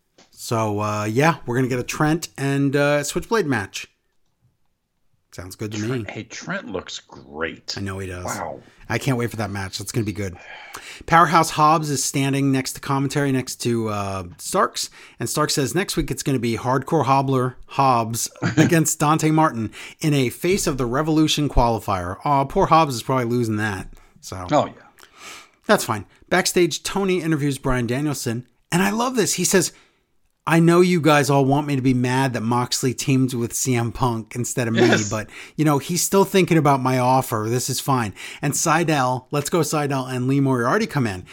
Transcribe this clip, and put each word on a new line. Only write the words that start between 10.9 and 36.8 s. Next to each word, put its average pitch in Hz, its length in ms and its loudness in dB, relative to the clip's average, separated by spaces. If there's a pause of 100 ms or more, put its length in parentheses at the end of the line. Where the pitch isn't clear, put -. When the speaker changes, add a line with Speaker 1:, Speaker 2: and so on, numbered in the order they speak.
Speaker 1:
Powerhouse 165 460 4
Hobbs 156 380 2
is 135 140 -2
standing 139 480 0
next 131 220 -2
to - 80 -14
commentary, 139 500 0
next 131 260 -4
to, 113 320 -2
uh, 98 340 -4 (140)
Starks. - 520 -2 (300)
And 120 100 -4
Starks 151 260 0
says, 131 200 -2
"Next 190 220 -2
week - 120 -2
it's - 140 -8
gonna 135 160 0
be 113 180 -2
Hardcore 131 480 0
Hobbler 135 500 2 (120)
Hobbs 117 600 0 (120)
Speaker 2:
<laughs> - 160 -2
Speaker 1:
against 156 420 4
Dante 156 320 2
Martin 135 400 0 (280)
in 151 140 0
a 131 160 2
Face 185 360 -2
of 147 120 -2
the 127 80 -2
Revolution 151 640 2
qualifier." 101 760 0
Aw, 139 220 2
poor 185 220 0
Hobbs 160 280 4
is 113 80 -8
probably 131 220 0
losing 117 320 0
that. 104 320 -6 (320)
So 92 300 -12
Speaker 2:
Oh, 135 160 4
yeah. - 60 -14 (920)
Speaker 1:
that's 208 160 2
fine. 104 220 -4 (240)
Backstage, 175 540 2
Tony 185 380 0
interviews 147 360 0
Bryan 127 280 -2
Danielson. 123 600 -4 (240)
And 170 100 2
I 196 100 2
love 240 240 -2
this. 202 200 0
He 180 100 -2
says, 180 260 2 (760)
"I 160 140 4
know 170 220 8
you 180 180 4
guys 147 300 4
all 139 160 6
want 143 220 2
me 143 100 0
to 127 40 0
be 131 120 4
mad 127 400 2
that 113 80 -4
Moxley 120 520 0
teamed 131 400 2
with 117 200 -4
C 127 220 0
M 117 180 -2
Punk 113 420 -2
instead 120 320 -4
of 113 60 -2
me, 117 80 2
Speaker 2:
Yes. 107 280 4
Speaker 1:
but, 107 200 -6 (260)
you 151 80 0
know, 147 140 4
he's 170 260 -4
still 196 220 4
thinking 180 320 2
about 139 240 4